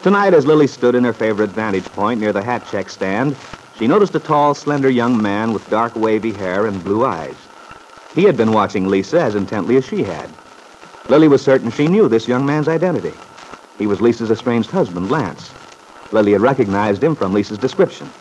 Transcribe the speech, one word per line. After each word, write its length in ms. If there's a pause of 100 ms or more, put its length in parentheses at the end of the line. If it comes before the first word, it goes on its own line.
Tonight, 300
as 120
Lily 220
stood 280
in 80
her 100
favorite 360
vantage 360
point 360
near 100
the 120
hat 280
check 180
stand, 460 (420)
she 100
noticed 280
a 40
tall, 340
slender 360
young 320
man 300
with 180
dark, 260
wavy 360
hair 360
and 160
blue 220
eyes. 300 (800)
He 80
had 140
been 160
watching 340
Lisa 320
as 160
intently 420
as 80
she 180
had. 260 (800)
Lily 180
was 160
certain 280
she 160
knew 200
this 200
young 180
man's 220
identity. 440 (680)
He 100
was 140
Lisa's 300
estranged 400
husband, 400
Lance. 400 (600)
Lily 220
had 80
recognized 640
him 120
from 180
Lisa's 240
description. 520 (120)